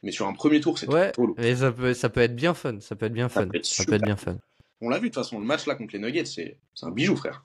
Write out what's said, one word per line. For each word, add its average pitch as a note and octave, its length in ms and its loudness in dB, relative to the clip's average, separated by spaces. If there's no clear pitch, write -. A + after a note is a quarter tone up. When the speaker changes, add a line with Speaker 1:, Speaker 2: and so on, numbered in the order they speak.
Speaker 1:
Mais G2+ 100 -6
sur G2+ 140 -2
un G2 80 -2
premier D3+ 260 4
tour, E3 180 0
c'est C3+ 140 -6
Speaker 2:
Ouais, F3+ 200 4
Speaker 1:
trop B2 100 0
relou. A2+ 160 2
Speaker 2:
mais A#2+ 180 4
ça B2+ 160 4
peut, B2+ 220 2
ça B2 160 0
peut B2 100 0
être A#2+ 160 4
bien D#3 160 2
fun. A#2+ 280 -4
Ça G2+ 160 -10
peut A2 100 -2
être G#2+ 80 -2
bien A#2+ 160 0
Speaker 1:
Ça - 100 2
Speaker 2:
fun. G2 80 2
Speaker 1:
peut F2+ 80 -4
être F2 80 -4
Speaker 2:
Ça - 200 -2
peut G2+ 100 2
être G#2+ 60 6
Speaker 1:
super G#2+ 60 0
Speaker 2:
bien G#2 100 2
Speaker 1:
fun. - 180 -6
Speaker 2:
fun. - 40 -10
Speaker 1:
On A#2 80 -2
l'a D3 80 2
vu, A3+ 100 -2
de - 60 -6
toute C3 100 -2
façon, A2 160 -8
le G#2 60 -4
match D3+ 200 -2
là C#3+ 80 0
contre A2 200 -12
les G2+ 60 -4
Nuggets, C3+ 260 -2
c'est, - 320 -10
c'est - 100 -16
un E2 60 -6
bijou, D3 260 0
frère. - 280 -8